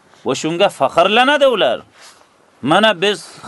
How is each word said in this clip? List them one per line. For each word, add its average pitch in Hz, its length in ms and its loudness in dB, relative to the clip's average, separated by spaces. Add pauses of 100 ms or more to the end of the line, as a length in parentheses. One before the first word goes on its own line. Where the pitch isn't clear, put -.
(260)
Va 123 100 -2
shunga 170 340 -2
faxrlanadi 233 800 2
ular. 156 340 0 (800)
"Mana 185 380 2
biz 196 180 -2 (280)